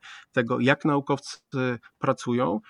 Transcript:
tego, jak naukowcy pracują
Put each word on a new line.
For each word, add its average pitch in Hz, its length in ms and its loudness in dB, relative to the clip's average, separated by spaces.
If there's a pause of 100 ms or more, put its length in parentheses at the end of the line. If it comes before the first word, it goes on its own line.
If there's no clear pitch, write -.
(320)
tego, 123 280 0
jak 135 240 4
naukowcy 139 920 -2 (200)
pracują 135 720 0